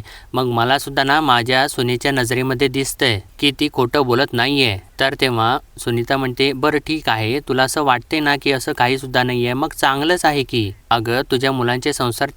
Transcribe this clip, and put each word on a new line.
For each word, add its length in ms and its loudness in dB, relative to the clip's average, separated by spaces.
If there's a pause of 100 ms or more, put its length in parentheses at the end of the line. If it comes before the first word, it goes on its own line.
(340)
"मग 120 0
मलासुद्धा 580 0
ना 180 4
माझ्या 460 2
सुनेच्या 440 -2
नजरेमध्ये 560 0
दिसतंय 520 -2 (200)
की 120 2
ती 220 -2
खोटं 320 0
बोलत 280 0
नाहीये." 440 0 (220)
तर 220 0
तेव्हा 360 2 (220)
सुनीता 380 -2
म्हणते, 360 0
"बरं 240 0
ठीक 320 -4
आहे, 300 0
तुला 240 0
असं 200 0
वाटते 360 0
ना 220 2
की 100 0
असं 220 -2
काहीसुद्धा 500 0
नाहीये, 300 0
मग 200 -2
चांगलंच 520 0
आहे 180 2
की. 280 -2 (180)
अगं 320 0 (100)
तुझ्या 200 0
मुलांचे 420 -2
संसार 420 -2